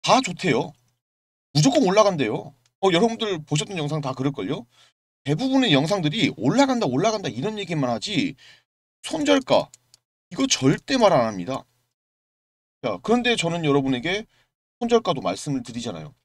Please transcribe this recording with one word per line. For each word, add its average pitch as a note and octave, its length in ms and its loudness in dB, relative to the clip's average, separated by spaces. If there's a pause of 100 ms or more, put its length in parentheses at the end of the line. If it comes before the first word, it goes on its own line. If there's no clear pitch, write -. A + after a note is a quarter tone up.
다 A3 180 4
좋대요. E3+ 520 -2 (800)
무조건 C4+ 340 4
올라간대요. F3+ 680 2 (260)
어, F#3+ 120 2
여러분들 G#3 520 0
보셨던 F#3+ 340 -4
영상 D3 220 -4
다 C#3 120 -6
그럴걸요? C#3 540 -4 (580)
대부분의 B3 480 0
영상들이 D3+ 640 0
올라간다, A#3 500 2
올라간다 F#3 420 -2
이런 D#3+ 300 -6
얘기만 D#3 320 -4
하지 A#2+ 440 -4 (680)
손절가, C#4 680 2 (600)
이거 C4+ 160 -2
절대 G#3+ 500 0
말 G#3+ 160 6
안 B2 140 4
합니다. G#2+ 380 -6 (1160)
자, G#2 200 -4
그런데 A#3 340 2
저는 E3 280 -2
여러분에게 C#3 600 0 (560)
손절가도 A3+ 400 0
말씀을 A2 420 -4
드리잖아요. A2 520 -10 (100)